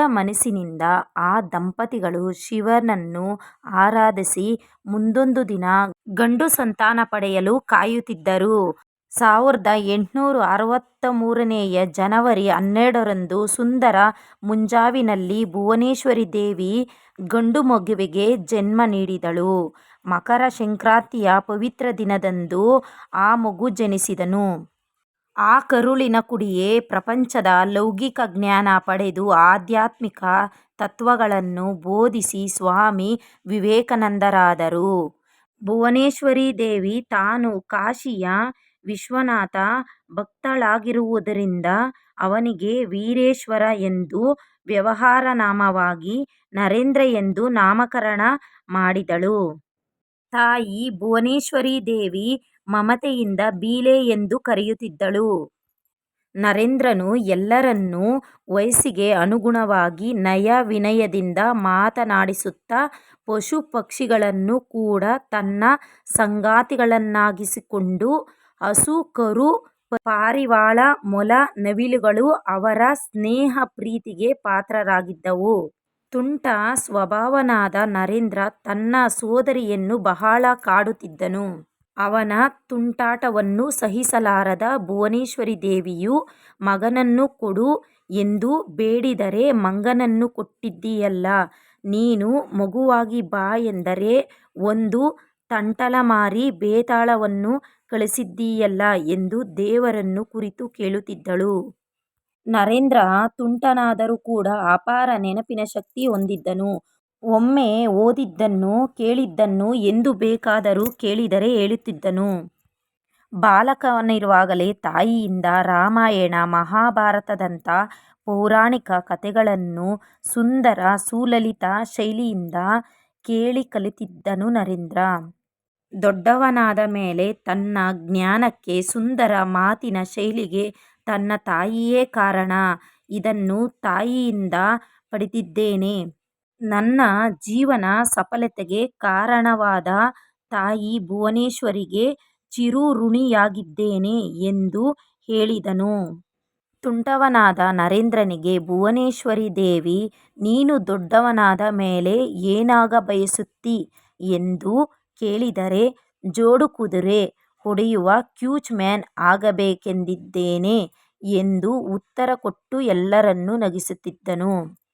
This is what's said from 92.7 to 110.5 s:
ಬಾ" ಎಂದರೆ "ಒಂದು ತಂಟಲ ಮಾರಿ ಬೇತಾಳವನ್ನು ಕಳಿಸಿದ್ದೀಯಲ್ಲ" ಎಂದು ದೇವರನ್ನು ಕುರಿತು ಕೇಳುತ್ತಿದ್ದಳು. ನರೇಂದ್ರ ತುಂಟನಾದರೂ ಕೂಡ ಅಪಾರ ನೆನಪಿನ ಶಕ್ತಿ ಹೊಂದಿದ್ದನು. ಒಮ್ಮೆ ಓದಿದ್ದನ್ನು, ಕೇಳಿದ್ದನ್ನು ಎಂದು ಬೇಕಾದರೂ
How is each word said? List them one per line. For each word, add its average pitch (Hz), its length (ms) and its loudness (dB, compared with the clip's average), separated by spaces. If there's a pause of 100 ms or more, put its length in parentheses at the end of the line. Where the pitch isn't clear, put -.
ಬಾ" 196 340 -4 (100)
ಎಂದರೆ 196 640 -2 (280)
"ಒಂದು 220 600 0 (340)
ತಂಟಲ 226 500 -2
ಮಾರಿ 226 500 2
ಬೇತಾಳವನ್ನು 220 1080 0 (260)
ಕಳಿಸಿದ್ದೀಯಲ್ಲ" 214 920 -2 (240)
ಎಂದು 185 520 -4
ದೇವರನ್ನು 214 680 -2
ಕುರಿತು 226 440 -10
ಕೇಳುತ್ತಿದ್ದಳು. 196 1040 -4 (720)
ನರೇಂದ್ರ 226 500 2 (300)
ತುಂಟನಾದರೂ 233 920 0
ಕೂಡ 220 300 -2 (240)
ಅಪಾರ 240 460 0
ನೆನಪಿನ 208 460 -4
ಶಕ್ತಿ 233 440 -6
ಹೊಂದಿದ್ದನು. 196 760 -2 (400)
ಒಮ್ಮೆ 233 720 2
ಓದಿದ್ದನ್ನು, 214 920 0
ಕೇಳಿದ್ದನ್ನು 220 960 0
ಎಂದು 226 300 2
ಬೇಕಾದರೂ 214 760 0